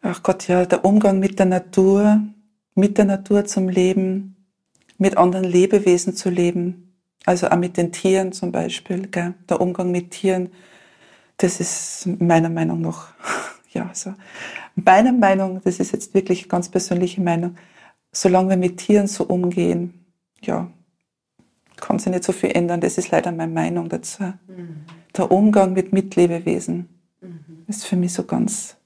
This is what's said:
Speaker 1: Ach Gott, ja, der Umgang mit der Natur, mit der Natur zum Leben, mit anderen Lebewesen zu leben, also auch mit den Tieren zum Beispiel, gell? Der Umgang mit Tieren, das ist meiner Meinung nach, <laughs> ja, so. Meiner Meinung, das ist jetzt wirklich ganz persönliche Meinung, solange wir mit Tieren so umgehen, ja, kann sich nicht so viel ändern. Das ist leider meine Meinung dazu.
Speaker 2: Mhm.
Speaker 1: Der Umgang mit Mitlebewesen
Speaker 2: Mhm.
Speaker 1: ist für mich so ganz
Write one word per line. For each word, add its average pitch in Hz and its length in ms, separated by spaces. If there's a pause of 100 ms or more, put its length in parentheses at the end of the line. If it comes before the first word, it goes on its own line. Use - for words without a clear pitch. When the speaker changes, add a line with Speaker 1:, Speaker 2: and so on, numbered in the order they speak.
Speaker 1:
Ach 180 180
Gott, - 260
ja, 180 180
der 180 200
Umgang 202 340
mit 190 200
der 190 80
Natur, 196 720 (540)
mit 202 240
der 208 60
Natur 196 400
zum 190 240
Leben, 190 680 (640)
mit 190 180
anderen 180 280
Lebewesen 180 720
zu - 140
leben, 175 640 (320)
also 180 220
auch - 80
mit 180 220
den 175 140
Tieren 190 420
zum 180 180
Beispiel, 180 560
gell? 175 260 (160)
Der - 120
Umgang 180 280
mit 175 220
Tieren, 185 380 (920)
das 180 180
ist - 480 (120)
meiner 165 300
Meinung 165 320
nach, 165 320 (280)
<laughs> - 300
ja, 180 220
so. 190 200 (600)
Meiner 196 360
Meinung, 190 520
das 180 160
ist - 120
jetzt - 220
wirklich 190 340
ganz 175 220
persönliche 180 500
Meinung, 175 360 (560)
solange 185 400
wir 190 60
mit 180 200
Tieren 208 300
so - 160
umgehen, 175 800 (360)
ja, 175 260 (1120)
kann - 200
sich - 140
nicht 180 120
so - 80
viel 185 200
ändern. 175 280
Das 175 200
ist 180 100
leider 170 220
meine 165 200
Meinung 170 380
dazu. 165 340
Speaker 2:
Mhm. 175 600 (320)
Speaker 1:
Der - 140
Umgang 202 420
mit 185 200
Mitlebewesen 175 960 (320)
Speaker 2:
Mhm. 160 460
Speaker 1:
ist - 180
für - 100
mich 175 180
so - 100
ganz - 640